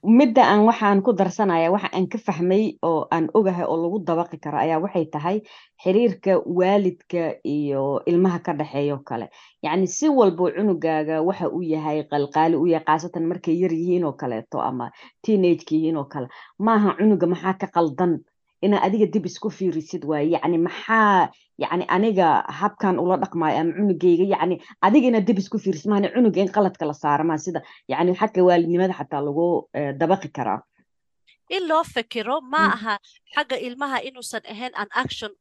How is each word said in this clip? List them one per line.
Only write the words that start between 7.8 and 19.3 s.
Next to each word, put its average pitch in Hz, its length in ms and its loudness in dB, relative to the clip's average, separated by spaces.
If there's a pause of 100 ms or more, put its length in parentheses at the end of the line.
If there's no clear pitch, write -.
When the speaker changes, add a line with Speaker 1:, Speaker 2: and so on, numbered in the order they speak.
Speaker 1:
ilmaha 175 320 2
ka 170 140 -6
dhexeeya 143 420 -4
oo 135 80 -14
kale. 117 240 -8 (360)
Yacni, 180 240 0
si 302 220 -2
walbo 185 460 4
cunugaaga 160 680 -2
waxa 175 300 -2
uu 175 100 -6
yahay 156 460 -4
qalqaali 147 480 0
u 147 120 0
yahay, 160 200 0
khaasatan 165 400 -2
markay 175 320 -2
yar 180 160 0
yihiin 175 320 0
oo 135 80 -4
kaleeto 120 480 -6
ama 123 280 -6 (300)
teenage-ka 175 540 2
yihiin 160 240 0
oo 139 80 -6
kale. 131 200 -8 (320)
Maaha 208 360 2
cunuga 190 320 2
maxaa 185 320 -2
ka 190 80 -6
qaldan, 170 560 0 (400)
inaa 202 240 4
adiga 208 240 2
dib 185 140 -2
isku 208 260 -8